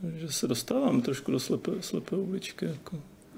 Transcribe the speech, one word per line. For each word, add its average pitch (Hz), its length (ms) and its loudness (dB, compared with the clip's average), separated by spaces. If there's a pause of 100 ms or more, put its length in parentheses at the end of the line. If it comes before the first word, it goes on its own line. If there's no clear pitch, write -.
(160)
že 160 160 -6
se - 160 0
dostávám 170 540 4
trošku 131 300 0
do 131 80 4
slepé, - 300 0 (100)
slepé - 360 -2
uličky, 185 480 -2
jako. 165 320 -6 (420)